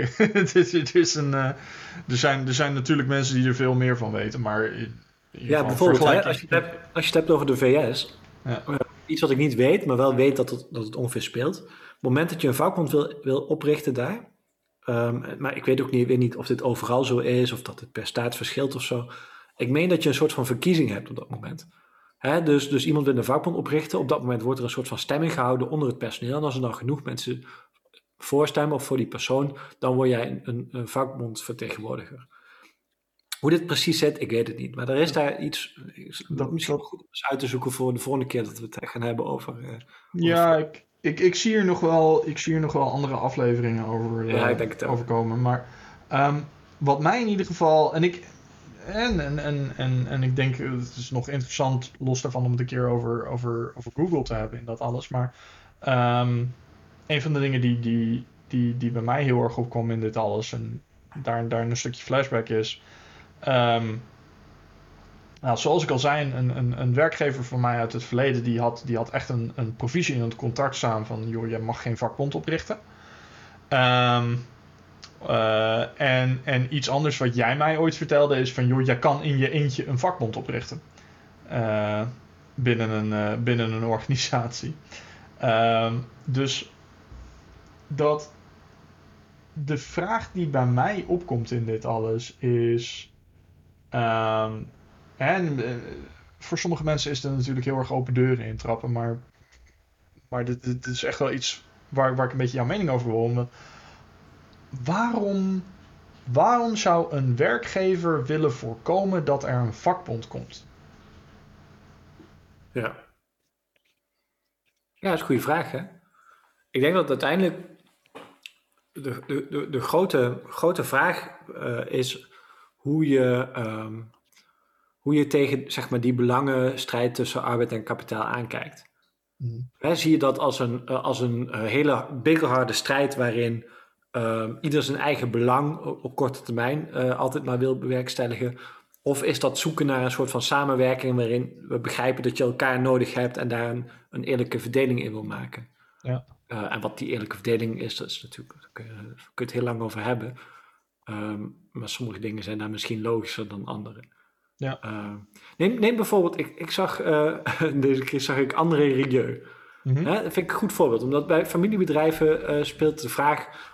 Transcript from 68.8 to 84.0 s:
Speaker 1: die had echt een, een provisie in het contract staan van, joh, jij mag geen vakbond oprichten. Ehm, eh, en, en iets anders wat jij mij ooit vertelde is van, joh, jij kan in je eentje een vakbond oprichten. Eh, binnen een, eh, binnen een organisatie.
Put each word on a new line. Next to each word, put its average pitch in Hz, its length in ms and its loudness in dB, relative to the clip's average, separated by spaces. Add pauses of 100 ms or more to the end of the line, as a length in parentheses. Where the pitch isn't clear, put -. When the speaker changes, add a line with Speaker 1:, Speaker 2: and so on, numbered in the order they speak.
Speaker 1:
die 117 100 -2
had 117 140 -4
echt - 180 -4
een, 117 260 -4
een 113 220 -4
provisie 156 380 0
in 120 80 0
het 113 140 -4
contract 131 400 -2
staan 110 300 -2
van, 113 220 -6
joh, 113 200 -4
jij 110 120 -2
mag 113 220 -4
geen 113 140 -2
vakbond 139 380 -2
oprichten. 160 440 -4 (920)
Ehm, 123 640 4 (920)
eh, 110 720 2
en, 127 440 2
en 127 300 0
iets 139 160 -2
anders 143 280 0
wat 123 160 0
jij 120 220 2
mij 151 220 2
ooit 160 180 2
vertelde 143 420 4
is 127 140 0
van, 123 140 2
joh, 131 180 4
jij 127 140 2
kan 151 240 2
in 143 160 2
je 135 120 2
eentje 147 360 0
een 131 120 0
vakbond 127 380 -2
oprichten. - 440 -6 (680)
Eh, 107 540 0 (520)
binnen 117 360 2
een, 107 220 0
eh, 107 300 0
binnen 117 300 0
een 113 120 -2
organisatie. 120 920 -2 (640)